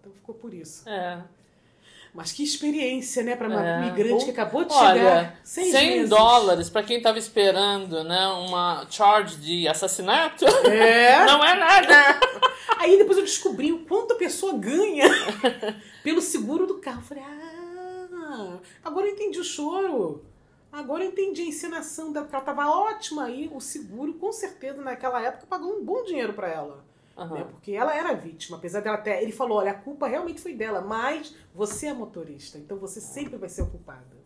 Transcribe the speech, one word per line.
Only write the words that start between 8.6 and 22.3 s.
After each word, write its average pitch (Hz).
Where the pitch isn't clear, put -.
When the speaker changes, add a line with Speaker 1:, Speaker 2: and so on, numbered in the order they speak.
Speaker 2:
charge 202
de 160
assassinato, 196
Speaker 1:
É. 233
Speaker 2:
<laughs> -
não 294
é 349
nada. 320
Speaker 1:
Aí 359
depois 392
eu 392
descobri -
o 330
quanto 466
a -
pessoa 381
ganha 285
<laughs> -
pelo 320
seguro 294
do -
carro. 240
Falei, 285
"Ah, 330
agora 339
eu 403
entendi 392
o 359
choro." 302
Agora 294
eu 381
entendi 381
a 339
encenação 320
dela, 294
porque 277